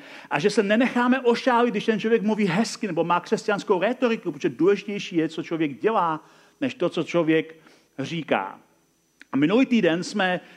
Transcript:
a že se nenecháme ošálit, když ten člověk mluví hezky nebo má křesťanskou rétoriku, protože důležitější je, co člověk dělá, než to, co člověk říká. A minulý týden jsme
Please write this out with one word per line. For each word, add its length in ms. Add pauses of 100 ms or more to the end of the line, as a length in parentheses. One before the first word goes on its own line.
(300)
a 80
že 120
se 120
nenecháme 580
ošálit, 500
když 140
ten 160
člověk 220
mluví 240
hezky 400
nebo 180
má 160
křesťanskou 600
rétoriku, 520
protože 160
důležitější 680
je, 120
co 140
člověk 380
dělá, 440 (360)
než 140
to, 140
co 140
člověk 540 (420)
říká. 600 (760)
A 40
minulý 300
týden 380
jsme 360 (160)